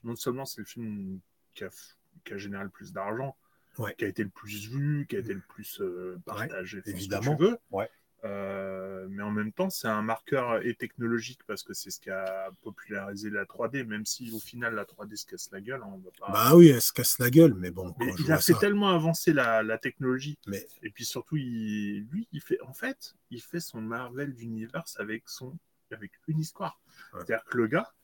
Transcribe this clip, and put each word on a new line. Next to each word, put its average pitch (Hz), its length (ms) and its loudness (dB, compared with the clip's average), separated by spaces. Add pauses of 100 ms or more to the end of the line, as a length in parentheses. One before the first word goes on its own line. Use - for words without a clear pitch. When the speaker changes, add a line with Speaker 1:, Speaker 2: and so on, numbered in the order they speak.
Speaker 1:
non 117 120 -8
seulement 135 300 -4
c'est - 160 -12
le 98 40 -10
film 101 540 -8 (340)
qui - 100 -12
a 95 60 -8
f-, - 260 -20 (300)
qui - 80 -12
a 101 40 -8
généré 101 260 -8
le 98 60 -8
plus 92 240 -18
d'argent, 110 420 -4 (440)
Speaker 2:
Ouais. 104 180 -6
Speaker 1:
qui 117 80 -2
a - 20 0
été 101 160 -2
le 95 60 -4
plus 104 400 -14
vu, 143 400 -2
qui 113 60 -4
a 101 40 0
été 110 140 -6
Speaker 2:
Mm. 98 40 -6
Speaker 1:
le 90 120 -12
plus, - 320 -12
euh, 90 340 -6
Speaker 2:
Ouais, 90 100 -16
Speaker 1:
partagé, 98 540 -8
enfin, 92 60 -14
ce 107 60 -8
que 92 60 -6
Speaker 2:
évidemment. 98 380 0
Speaker 1:
tu - 80 4
veux. 226 140 4 (140)
Speaker 2:
Ouais. 101 180 -2 (360)
Speaker 1:
Euh, 98 840 -8
mais 98 120 -8
en 104 100 -2
même 107 200 -2
temps, 190 180 -2
c'est - 200 -6
un 107 120 0
marqueur 113 640 -2
et 120 100 -2
technologique 117 720 -4
parce 101 160 -8
que - 120 -14
c'est - 180 -10
ce - 80 -12
qui - 100 -14
a 95 420 -6 (100)
popularisé 101 680 -10
la 101 160 -4
trois 117 220 -6
D, 131 160 -4
même 107 220 -6
si 117 260 -8
au 110 80 -8
final, 117 360 -6
la 101 100 -6
trois - 200 -16
D 104 120 -14
se - 80 -12
casse - 260 -14
la 98 80 -12
gueule, 123 240 -10
hein, 101 80 -14
on 95 60 -14
va 92 200 -18
pas 101 140 -8
Speaker 2:
Bah 113 240 8
oui, 175 140 12
elle 120 120 6
se - 120 0
casse - 260 0
la 123 100 4
gueule, 156 260 10
mais 90 160 -6
bon, 90 280 -8
Speaker 1:
Mais 123 120 0
Speaker 2:
quand 185 60 -6
je 160 60 0
Speaker 1:
il 135 80 2
a 160 40 6
Speaker 2:
vois 151 60 2
Speaker 1:
fait 175 120 6
Speaker 2:
ça - 60 4
Speaker 1:
tellement 208 320 4
avancer 165 420 2
la, 117 280 4
la 110 160 -2
technologie. 131 600 -4 (100)
Speaker 2:
Mais 101 180 -8 (180)
Speaker 1:
Et - 60 -8
puis 110 140 -14
surtout, - 320 -6
il, 107 760 -4
lui, 214 200 -6
il 151 100 -8
fait, - 200 -2
en 127 120 -16
fait, - 420 -10 (140)
il 120 120 -12
fait - 180 -8
son 117 220 -12
Marvel 123 580 -8
Universe 117 640 -8
avec 107 260 -8
son, 131 300 -14 (340)
avec 143 220 -16 (140)
une 156 120 0
histoire. - 400 -8 (340)
Speaker 2:
Ouais. 90 120 -12
Speaker 1:
C'est-à-dire 110 180 -2
que - 140 -4
le 113 100 4
gars 165 240 0 (120)